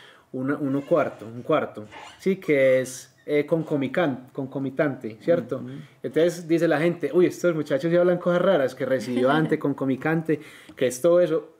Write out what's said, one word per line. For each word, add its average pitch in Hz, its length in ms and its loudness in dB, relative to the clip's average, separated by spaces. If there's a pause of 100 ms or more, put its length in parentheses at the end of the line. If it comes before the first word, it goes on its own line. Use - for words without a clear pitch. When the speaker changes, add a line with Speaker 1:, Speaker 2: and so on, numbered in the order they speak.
(320)
Speaker 1:
una, 135 240 -2
uno 139 280 -2
cuarto, - 420 0
un 117 160 -14
cuarto, 117 440 -2 (320)
sí, 190 180 0
que 135 440 4
es, - 340 -10 (100)
eh, 147 220 0
concomican-, 151 840 -2
concomitante, 135 880 -4
¿cierto? 147 380 -2
Speaker 2:
Ujú. 123 100 -12 (340)
Speaker 1:
Entonces 165 440 0
dice 165 220 2
la 147 100 2
gente, 160 340 0
"Uy, 175 140 6
estos 170 280 0
muchachos 151 360 -2
ya 175 100 4
hablan 180 180 4
cosas 175 240 0
raras, 156 320 2
que 143 100 -6
recidivante, 131 720 0
Speaker 3:
<laughs> - 0 -
Speaker 1:
concomitante, 147 840 -2 (360)
que 131 120 2
es 127 120 -4
todo 175 200 6
eso" 160 280 0 (120)